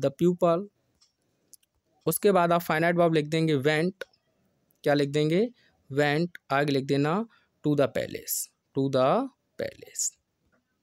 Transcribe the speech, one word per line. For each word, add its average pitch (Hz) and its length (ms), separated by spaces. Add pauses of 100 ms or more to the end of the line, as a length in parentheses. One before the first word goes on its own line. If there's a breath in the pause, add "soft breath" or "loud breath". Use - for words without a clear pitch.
The 139 120 (100)
pupil। 175 440 (1400)
उसके 190 260
बाद 175 200
आप 170 80
finite 170 340
verb 170 200
लिख 151 120
देंगे 156 320
went। 156 500 (760)
क्या 143 120
लिख 143 140
देंगे? 156 420 (420 soft breath)
Went। 147 360 (220)
आगे 139 220
लिख 135 120
देना 147 420 (400 soft breath)
to 147 100
the 139 100
palace, - 640 (280)
to 135 120
the 151 380 (340)
palace। - 520 (680)